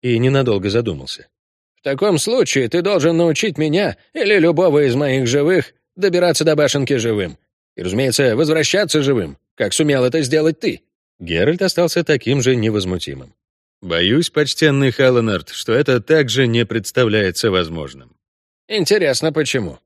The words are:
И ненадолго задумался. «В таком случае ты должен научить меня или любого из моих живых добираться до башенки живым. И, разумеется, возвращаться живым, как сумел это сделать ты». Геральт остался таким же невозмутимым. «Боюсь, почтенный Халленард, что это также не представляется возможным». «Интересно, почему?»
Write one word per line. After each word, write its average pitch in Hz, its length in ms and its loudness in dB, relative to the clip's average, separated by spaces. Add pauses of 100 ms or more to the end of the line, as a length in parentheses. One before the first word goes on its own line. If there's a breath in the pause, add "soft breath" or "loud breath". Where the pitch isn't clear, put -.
И 120 180 0
ненадолго 123 520 2
задумался. 98 560 -4 (480)
«В - 80 -20
таком 156 360 0
случае 185 500 0
ты 175 140 0
должен 170 340 2
научить 165 420 0
меня 156 380 0 (160 soft breath)
или 208 260 2
любого 160 480 4
из 123 80 2
моих 135 320 0
живых 143 480 0 (220)
добираться 175 480 0
до 156 100 4
башенки 143 440 0
живым. 104 380 -2 (380)
И, - 80 -12
разумеется, 120 540 0
возвращаться 156 680 0
живым, 110 360 -2 (180)
как 104 160 -4
сумел 143 320 0
это 139 180 0
сделать 151 380 0
ты». - 220 -4 (360)
Геральт 90 440 -2
остался 175 420 0
таким 139 380 0
же 131 120 2
невозмутимым. 92 800 -4 (480)
«Боюсь, 92 480 0
почтенный 139 600 0
Халленард, 117 560 2
что - 240 -6
это 127 280 2
также 135 460 2
не 117 180 2
представляется 107 880 -2
возможным». 80 680 -6 (520)
«Интересно, 165 640 0
почему?» 127 540 -4